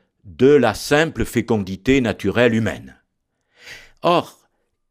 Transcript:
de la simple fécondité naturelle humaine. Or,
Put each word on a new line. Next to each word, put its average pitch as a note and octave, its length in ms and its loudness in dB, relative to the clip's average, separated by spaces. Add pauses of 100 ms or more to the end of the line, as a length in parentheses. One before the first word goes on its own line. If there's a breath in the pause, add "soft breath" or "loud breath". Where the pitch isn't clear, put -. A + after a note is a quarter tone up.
(240 soft breath)
de G#2 240 0
la B2 260 4
simple C#3+ 500 -2
fécondité A2 800 -2
naturelle A2+ 520 0
humaine. G2 460 -6 (1000 loud breath)
Or, - 460 -2 (420)